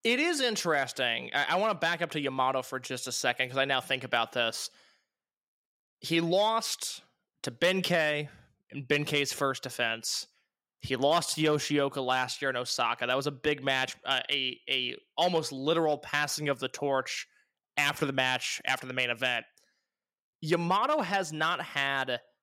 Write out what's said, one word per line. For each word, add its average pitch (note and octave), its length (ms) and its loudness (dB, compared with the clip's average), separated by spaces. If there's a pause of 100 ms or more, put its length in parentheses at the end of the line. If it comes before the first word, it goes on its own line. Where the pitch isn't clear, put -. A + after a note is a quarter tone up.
It A#3 160 2
is D#4 220 0
interesting. C3+ 920 0
I, C#3+ 180 0
I E3+ 60 4
wanna G3+ 200 2
back E3 260 0
up E3+ 100 -4
to D#3 80 -2
Yamato C3 420 0
for C3 180 -6
just B2+ 260 -8
a B2+ 60 -6
second, B2+ 380 0
'cause C3+ 80 -2
I C3+ 80 4
now C3+ 140 2
think C3 220 -2
about A#2 300 0
this. A#2 380 -2 (1300)
He E3 200 2
lost G#3 840 0 (400)
to C3 100 -6
Benkei E3 760 2 (420)
in C3+ 140 -8
Benkei's D3 480 2
first C3+ 300 -2
defense. A2+ 640 -4 (540)
He - 160 -2
lost D3 400 2
to D#3 60 0
Yoshioka C#3+ 640 2
last B2+ 380 0
year C#3 80 0
in B2+ 60 -2
Osaka. B2 500 0
That B2 100 2
was C#3 120 0
a - 20 0
big C#3 320 -2
match, C3 320 0 (100)
uh, C3 140 0 (100)
a, C3 300 -4 (100)
a B2+ 280 -2 (200)
almost D#3+ 360 2
literal D3+ 460 2
passing D3 500 -2
of C#3 100 0
the C3+ 80 -4
torch C3+ 600 -2 (480)
after D3 280 0
the C3+ 80 0
match, B2+ 520 0
after C3 240 0
the B2+ 40 -8
main B2+ 160 0
event. A#2+ 380 -2 (960)
Yamato F#3 600 2
has F#3 320 -2
not D#3 300 -2
had C3+ 580 -2 (220)